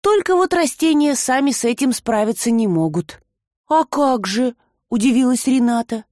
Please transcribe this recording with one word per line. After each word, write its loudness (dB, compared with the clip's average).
Только 2
вот 0
растения 0
сами 0
с -4
этим 0
справиться -2
не 2
могут». -2
«А 2
как -2
же?» -2
удивилась 0
Рената. 0